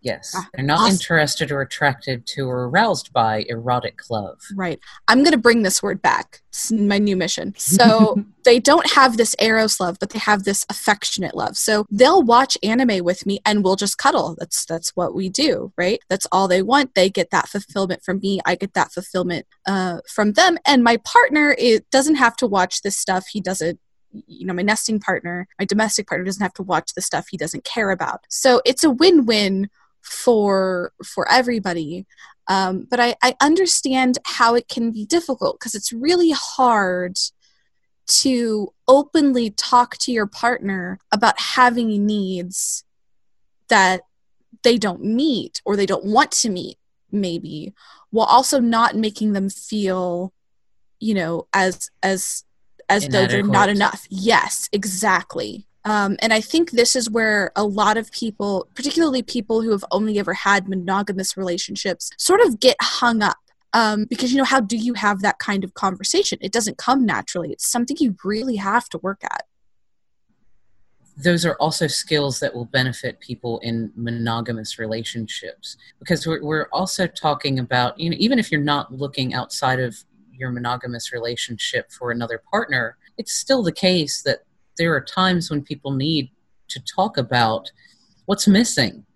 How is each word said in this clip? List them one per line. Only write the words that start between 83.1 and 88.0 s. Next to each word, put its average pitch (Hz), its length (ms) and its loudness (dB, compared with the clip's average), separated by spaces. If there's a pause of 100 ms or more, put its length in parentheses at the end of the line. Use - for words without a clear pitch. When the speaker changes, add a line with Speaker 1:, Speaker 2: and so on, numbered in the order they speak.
Speaker 1:
it's - 140 -10
still 269 300 0
the 170 80 0
case 180 520 0
that - 180 -2 (380)
there 165 160 0
are 135 60 0
times 185 500 0
when 147 120 -4
people 139 280 -10
need 139 400 -2 (380)
to - 120 -12
talk 208 360 -2
about 117 560 0 (540)